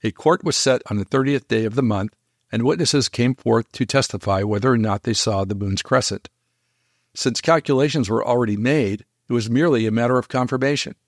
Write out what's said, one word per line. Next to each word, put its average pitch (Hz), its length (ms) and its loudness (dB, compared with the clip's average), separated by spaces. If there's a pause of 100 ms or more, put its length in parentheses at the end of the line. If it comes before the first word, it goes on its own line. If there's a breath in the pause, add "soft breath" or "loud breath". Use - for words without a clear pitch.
A 110 80 -2
court - 320 0
was - 140 -2
set 131 320 2
on 104 80 -2
the 98 80 -2
thirtieth 135 420 0
day 110 160 0
of 110 120 -2
the 135 80 0
month, 104 320 -2 (360)
and 113 120 -2
witnesses 147 440 0
came 127 280 0
forth 113 380 0
to 127 120 -2
testify 101 560 -2
whether 107 300 0
or 120 80 2
not 107 240 -2
they 117 100 -2
saw 98 320 -2
the 98 80 -6
moon's 98 300 -4
crescent. 123 440 -2 (840)
Since - 260 -2
calculations 143 680 2
were 113 160 0
already 120 320 0
made, 110 480 0 (240)
it 123 40 -2
was 113 160 -2
merely 127 360 2
a 110 60 0
matter 120 260 2
of 123 100 -2
confirmation. 131 680 -2 (120)